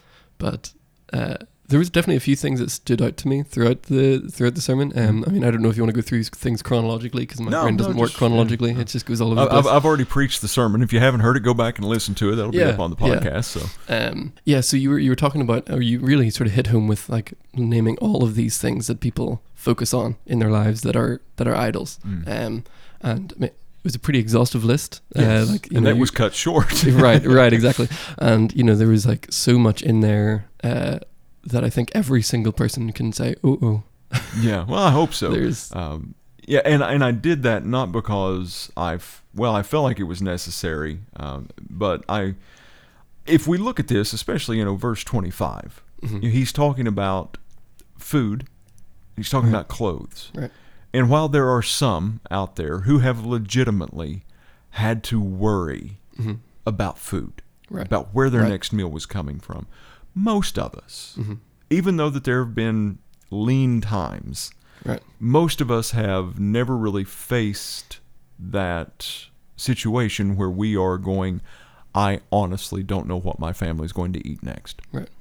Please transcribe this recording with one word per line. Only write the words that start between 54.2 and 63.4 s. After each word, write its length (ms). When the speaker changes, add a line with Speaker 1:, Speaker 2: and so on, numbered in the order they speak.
Speaker 2:
had 340
to 160
worry 800
Speaker 1:
Mm-hmm. 160
Speaker 2:
about 320
food, 420
Speaker 1:
Right. 160
Speaker 2:
about 260
where 160
their 140
Speaker 1:
Right. 80
Speaker 2:
next 220
meal 180
was 160
coming 340
from, 260
most 440
of 160
us, 420
Speaker 1:
Mm-hmm. 180
Speaker 2:
even 260
though 140
that 140
there 200
have 100
been 440
lean 500